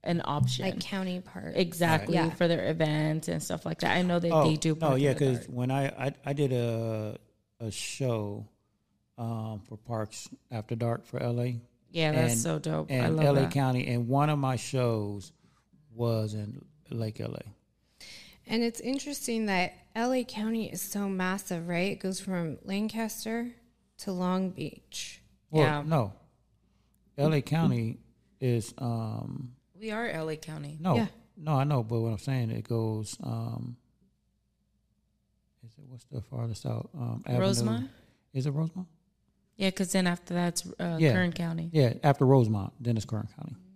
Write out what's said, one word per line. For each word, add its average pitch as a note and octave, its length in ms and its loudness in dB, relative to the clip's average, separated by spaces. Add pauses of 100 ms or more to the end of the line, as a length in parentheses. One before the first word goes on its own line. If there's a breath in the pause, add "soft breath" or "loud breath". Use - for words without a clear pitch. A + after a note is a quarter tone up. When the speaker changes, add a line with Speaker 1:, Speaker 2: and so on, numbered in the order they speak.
Speaker 1:
an E3+ 180 0
option. C3+ 400 0
Speaker 2:
Like F#3+ 160 -2
county F#3 400 -4
parks. - 380 -8
Speaker 1:
Exactly, E3+ 580 2
Speaker 2:
Yeah. E3 140 4
Speaker 1:
for E3+ 180 2
their D#3 220 2
events D#3 580 0
and E3 160 -2
stuff E3+ 220 -6
like D#3+ 160 -4
that. E3+ 160 2
I F3+ 40 4
know F3 160 2
that E3+ 140 2
Speaker 3:
Oh, D#3 180 8
Speaker 1:
they D#3 60 4
do D#3+ 140 0
Speaker 3:
no, D#3 60 2
Speaker 1:
park D3+ 260 2
Speaker 3:
yeah, C#3+ 100 6
Speaker 1:
in B2 60 2
the D3 80 4
Speaker 3:
'cause B2+ 140 4
Speaker 1:
dark. - 100 -12
Speaker 3:
when B2 220 -2
I, C#3 160 2 (200)
I, C#3+ 60 -4 (120)
I C#3 80 -2
did C#3+ 200 2
a, A2+ 680 -2 (400)
a A2+ 100 -4
show, G#2+ 800 -4 (680)
um, A2 420 -6
for G#2+ 160 -16
Parks A2 540 -8 (200)
After A#2 280 -6
Dark A#2 280 -2
for B2 160 -6
L A#2+ 200 -2
A. B2 180 -2 (320)
Speaker 1:
Yeah, D#3 220 2
that's D#3 200 4
Speaker 3:
And, A2+ 80 0
Speaker 1:
so D#3 180 -2
dope. D#3 300 -2
I - 60 -2
Speaker 3:
and C#3+ 220 2
Speaker 1:
love D3+ 80 4
Speaker 3:
L C#3+ 120 6
A C3+ 40 6
Speaker 1:
that. - 100 2
Speaker 3:
County, C3 360 2
and A#2+ 200 0
one C#3 220 4
of D3 100 2
my C3 160 0
shows A2 800 -2 (600 soft breath)
was A2+ 400 0
in G#2+ 300 -8 (260)
Lake A2 300 -4
L - 160 -6
A. - 80 -12 (1040 loud breath)
Speaker 2:
And A#3 160 0
it's A#3 160 -4
interesting B3+ 680 -4
that F3+ 260 0 (200)
L A#3+ 200 0
A B3+ 100 0
County A3 480 -4
is F3+ 100 -8
so G3+ 280 -4
massive, F#3 580 -4
right? F3 240 0
It - 80 -8
goes F#3 220 -4
from E3+ 420 -4
Lancaster A3 920 -4 (420)
to - 160 -6
Long F3+ 380 0
Beach. - 720 -10 (300)
Speaker 3:
Well, D#3 140 8
Speaker 1:
Yeah. D3 200 2
Speaker 3:
no. C3+ 280 2 (1040)
L D3 160 4
A C#3+ 80 2
County B2+ 580 0 (400)
is, A#2+ 380 0
um, A#2 760 -6 (220)
Speaker 1:
We G#3+ 160 -10
are A3+ 160 -4
L D#3+ 220 -4
A D#3 80 -4
County. D#3 420 -10
Speaker 3:
no, E3+ 160 4
Speaker 2:
Yeah. A3+ 120 4 (280)
Speaker 3:
no, D3+ 200 -2
I C3+ 100 4
know, C#3+ 180 2
but A2+ 160 0
what A2+ 140 0
I'm G#2 60 -4
saying, B2 320 -2
it A2+ 120 -4
goes, A2 580 -2
um, A#2 540 -6 (1900)
is A2+ 120 -20
it, - 100 -20
what's B2+ 180 -18
the B2+ 160 -6
farthest A#2 440 -6
out? A#2 280 -4
Um, A#2 320 -6
Avenue. - 160 2
Speaker 1:
Rosemont? G#3+ 480 2 (440 soft breath)
Speaker 3:
Is C3 120 -2
it D3 60 0
Rosemont? D#3+ 360 -2 (720)
Speaker 1:
Yeah, F#3+ 140 0
'cause F#3+ 200 -2
then F#3 160 4
after F3 260 -4
that's, F3 320 0 (140)
uh, E3+ 200 -2
Speaker 3:
Yeah. D3+ 140 8
Speaker 1:
Kern F3 200 4
County. E3 400 -4
Speaker 3:
Yeah, C3+ 300 6
after C#3 220 6
Rosemont, A2 540 6
then A#2 160 0
it's A2 100 -2
Kern G#2+ 300 -6
County. - 200 -12 (200)